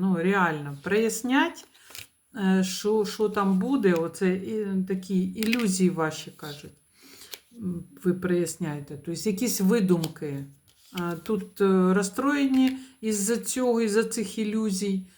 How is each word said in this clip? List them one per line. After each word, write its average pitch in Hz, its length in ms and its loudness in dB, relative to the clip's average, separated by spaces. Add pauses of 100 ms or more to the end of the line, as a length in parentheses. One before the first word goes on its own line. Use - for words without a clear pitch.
ну, 185 160 2
реально 165 680 0
прояснять, 247 840 0 (680)
е, 190 280 4
що, 208 400 0
що 208 240 0
там 196 300 2
буде, 220 360 2
оце 170 400 0
і, 214 320 -4 (220)
такі 185 360 -2
ілюзії 190 680 2
ваші, 156 400 -4
кажуть, 147 420 -14 (800)
м, 185 320 -6 (200)
ви 180 100 2
проясняєте. 165 920 -4
Тобто 170 260 -4
якісь 202 300 -2
видумки. 165 840 0 (480)
А, 175 220 -6
тут, 190 460 -6
е, 190 340 6
розстроєні 262 840 2 (220)
із-за 220 360 0
цього, 240 440 0
із-за 220 240 2
цих 220 340 -6
ілюзій. 208 680 -2 (120)